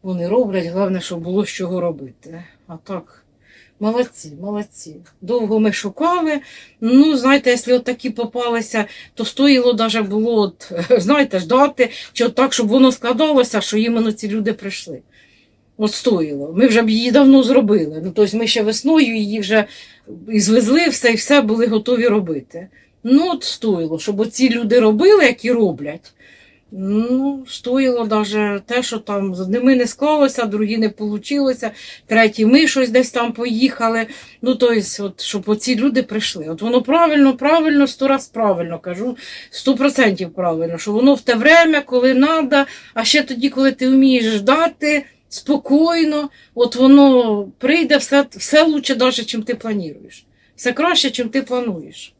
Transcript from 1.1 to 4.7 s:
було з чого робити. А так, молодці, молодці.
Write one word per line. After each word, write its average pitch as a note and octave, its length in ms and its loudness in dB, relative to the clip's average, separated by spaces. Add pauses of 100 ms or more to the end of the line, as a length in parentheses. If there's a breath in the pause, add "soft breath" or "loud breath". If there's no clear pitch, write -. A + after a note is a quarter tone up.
було F#3 260 -2
з - 40 -12
чого F3+ 320 -6
робити. E3 640 -10 (240 soft breath)
А E3 100 -18
так, - 480 -16 (560 soft breath)
молодці, A3 500 -4 (100)
молодці. G#3 540 -12 (260)